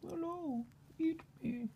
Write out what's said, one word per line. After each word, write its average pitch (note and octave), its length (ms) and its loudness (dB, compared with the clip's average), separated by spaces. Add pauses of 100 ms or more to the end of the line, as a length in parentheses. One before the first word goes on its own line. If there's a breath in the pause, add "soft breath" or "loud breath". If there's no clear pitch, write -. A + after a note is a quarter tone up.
Hello, E4+ 600 0 (340)
eat D#4+ 220 4 (220)
me. A#3+ 340 0